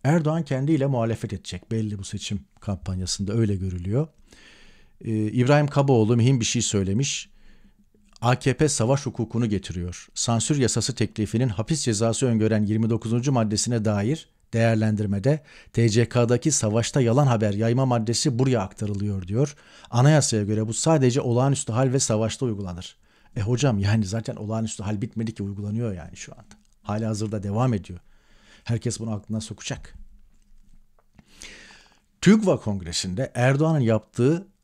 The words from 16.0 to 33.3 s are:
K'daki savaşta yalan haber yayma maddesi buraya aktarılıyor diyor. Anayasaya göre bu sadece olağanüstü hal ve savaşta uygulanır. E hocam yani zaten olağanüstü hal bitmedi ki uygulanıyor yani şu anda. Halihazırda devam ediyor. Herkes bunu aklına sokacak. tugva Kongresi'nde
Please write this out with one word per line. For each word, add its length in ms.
K'daki 420
savaşta 500
yalan 260
haber 260
yayma 320
maddesi 540
buraya 220
aktarılıyor 680
diyor. 280
Anayasaya 540
göre 240
bu 60
sadece 480
olağanüstü 520
hal 200
ve 60
savaşta 460
uygulanır. 520
E 60
hocam 380
yani 260
zaten 300
olağanüstü 480
hal 180
bitmedi 320
ki 100
uygulanıyor 500
yani 240
şu 160
anda. 220
Halihazırda 640
devam 300
ediyor. 260
Herkes 360
bunu 120
aklına 300
sokacak. 520
tugva 380
Kongresi'nde 760